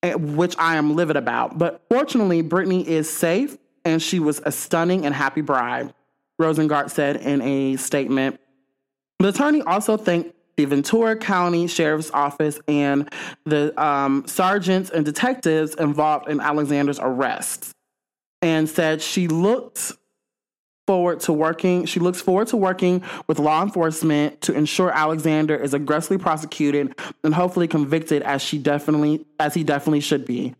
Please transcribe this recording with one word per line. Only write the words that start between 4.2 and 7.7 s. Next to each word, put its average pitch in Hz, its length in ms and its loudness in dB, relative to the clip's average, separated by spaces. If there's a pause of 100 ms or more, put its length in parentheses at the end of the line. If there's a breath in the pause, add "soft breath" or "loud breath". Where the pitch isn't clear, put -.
a - 80 -2
stunning 175 540 -2
and 143 80 -2
happy 135 260 -2
bride," 123 540 -4 (440)
Rosengart 156 520 0
said 143 260 0
in 139 240 0
a 135 360 0